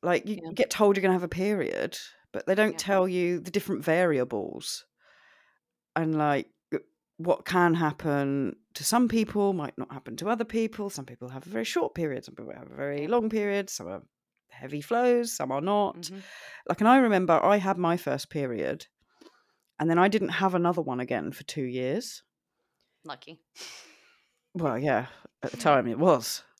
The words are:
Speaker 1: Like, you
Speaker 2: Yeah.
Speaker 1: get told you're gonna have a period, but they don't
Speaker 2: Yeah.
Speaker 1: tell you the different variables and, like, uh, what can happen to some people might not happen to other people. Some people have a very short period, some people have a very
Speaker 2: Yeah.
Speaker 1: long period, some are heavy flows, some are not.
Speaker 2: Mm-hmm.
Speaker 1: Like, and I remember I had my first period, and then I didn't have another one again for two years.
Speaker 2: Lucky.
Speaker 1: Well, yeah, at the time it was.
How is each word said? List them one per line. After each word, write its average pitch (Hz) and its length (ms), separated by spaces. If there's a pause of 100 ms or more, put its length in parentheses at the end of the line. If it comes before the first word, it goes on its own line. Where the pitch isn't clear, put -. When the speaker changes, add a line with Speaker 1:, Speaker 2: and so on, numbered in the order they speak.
Speaker 1:
Like, 170 260
you 208 140
Speaker 2:
Yeah. 165 120
Speaker 1:
get - 160
told 202 260
you're 190 60
gonna 185 120
have 180 80
a 175 60
period, 185 680 (340)
but - 140
they 190 80
don't 214 240
Speaker 2:
Yeah. - 0
Speaker 1:
tell 190 300
you 180 320
the 180 100
different 170 340
variables 143 1000 (1120)
and, 160 200
like, 147 320 (260)
uh, 135 40 (380)
what 165 280
can 175 300
happen 143 800 (180)
to 143 100
some 240 240
people 208 440
might 151 260
not - 140
happen 127 240
to 175 120
other 226 160
people. 220 460
Some 135 160
people 123 240
have 131 160
a 175 40
very 226 140
short 381 300
period, 147 300
some - 100
people - 200
have - 160
a 127 40
very 143 320
Speaker 2:
Yeah. - 20
Speaker 1:
long 226 200
period, 202 420
some - 180
are 185 140 (480)
heavy 143 300
flows, 240 540
some - 180
are 139 80
not. 185 500
Speaker 2:
Mm-hmm. 190 100 (480)
Speaker 1:
Like, 170 120
and 208 80
I 254 100
remember 190 360 (100)
I 202 140
had 190 200
my 175 180
first 139 340
period, 123 560 (960)
and 160 100
then 170 80
I 185 100
didn't 196 220
have 180 240
another 175 280
one 127 180
again 120 320
for - 120
two 143 200
years. 127 580 (800)
Speaker 2:
Lucky. 156 360 (1120)
Speaker 1:
Well, 147 240
yeah, 131 280 (360)
at - 80
the - 60
time 135 300
it 117 120
was. 147 440 (160)